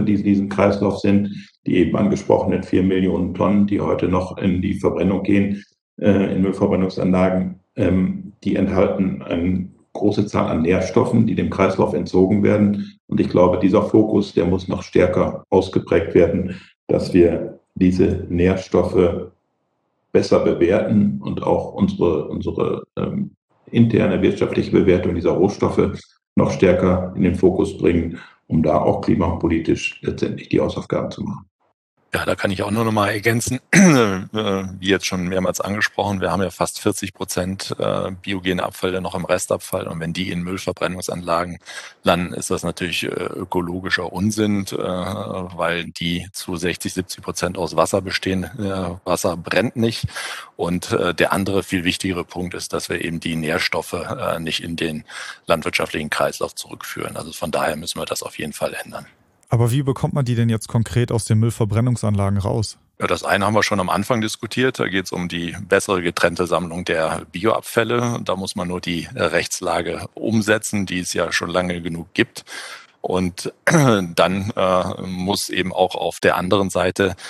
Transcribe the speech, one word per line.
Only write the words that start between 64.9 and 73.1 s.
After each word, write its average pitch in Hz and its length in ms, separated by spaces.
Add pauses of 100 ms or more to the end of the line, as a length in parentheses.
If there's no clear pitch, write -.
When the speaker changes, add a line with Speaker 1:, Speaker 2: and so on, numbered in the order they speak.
Speaker 2:
um 87 180
die 85 280 (100)
bessere 95 360
getrennte 85 440
Sammlung 85 380
der 82 380 (100)
Bioabfälle. 117 920
Da 95 140
muss 95 200
man 90 120
nur 90 140
die, 85 320
äh, 117 80
Rechtslage 85 800 (100)
umsetzen, 107 720
die 92 140
es 87 160
ja 87 180
schon - 160
lange 90 320
genug 85 320
gibt. - 320 (560)
Und 92 580